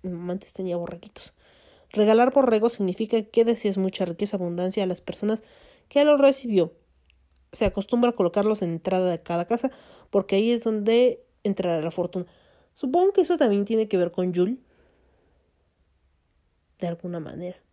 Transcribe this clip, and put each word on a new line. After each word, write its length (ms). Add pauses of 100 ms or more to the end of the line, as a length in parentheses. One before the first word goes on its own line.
Mi 80
mamá 220
antes 220
tenía 240
borreguitos. 560 (560)
Regalar 420
borregos 420
significa 460
que 240
deseas 320
mucha 280
riqueza, 320
abundancia 480
a 20
las 140
personas 420 (460)
que 160
los 140
recibió. 540 (800)
Se 140
acostumbra 440
a 40
colocarlos 480
en 80
la 60
entrada 340
de 100
cada 260
casa, 240 (380)
porque 280
ahí 160
es 100
donde 640 (160)
entrará 400
la 80
fortuna. 360 (540)
Supongo 320
que 80
eso 160
también 300
tiene 220
que 100
ver 120
con 220
Yule. 240 (2250)
De 80
alguna 340
manera. 380 (140)